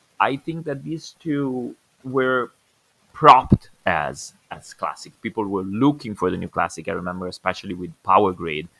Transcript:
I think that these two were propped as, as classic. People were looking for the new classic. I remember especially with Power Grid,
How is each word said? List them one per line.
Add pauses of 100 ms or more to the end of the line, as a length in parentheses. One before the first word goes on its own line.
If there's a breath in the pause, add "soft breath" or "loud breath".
(200)
I
think
that
these
two (280)
were (640)
propped (160)
as, (180)
as
classic.
People
were
looking
for
the
new
classic.
I
remember
especially
with (120)
Power
Grid, (120)